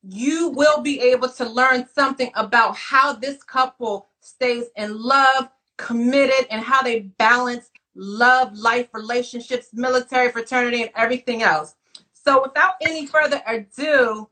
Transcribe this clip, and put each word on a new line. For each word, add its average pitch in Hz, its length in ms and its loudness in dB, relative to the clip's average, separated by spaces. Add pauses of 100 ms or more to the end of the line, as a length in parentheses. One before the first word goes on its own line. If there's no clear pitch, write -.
you 285 460 -4
will 285 320 2
be 285 180 -4
able 247 300 2
to 247 180 -8
learn 247 480 0
something 262 400 0
about 226 400 2
how - 380 0
this 233 300 -10
couple 240 680 -4 (100)
stays 240 460 -4 (100)
in 214 260 -8
love, 262 460 4 (300)
committed, 254 760 2
and 220 100 -6
how 254 200 2
they 240 180 -2
balance 240 680 0 (260)
love, 226 640 2
life, 233 360 0
relationships, 240 760 -6
military, 247 580 0
fraternity, 240 520 -2
and 226 160 -6
everything 233 440 -2
else. 160 340 -2 (360)
So 269 300 2
without 302 400 0
any 320 240 -4
further 285 420 0
ado 233 840 -2